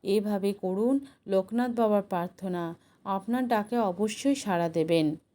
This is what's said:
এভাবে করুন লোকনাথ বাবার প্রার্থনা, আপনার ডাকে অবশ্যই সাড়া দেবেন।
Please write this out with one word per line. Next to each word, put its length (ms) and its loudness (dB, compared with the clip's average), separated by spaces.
এভাবে 500 0
করুন 460 0
লোকনাথ 440 0
বাবার 300 2
প্রার্থনা, 720 -6
আপনার 440 -2
ডাকে 300 0
অবশ্যই 580 0
সাড়া 340 0
দেবেন। 460 2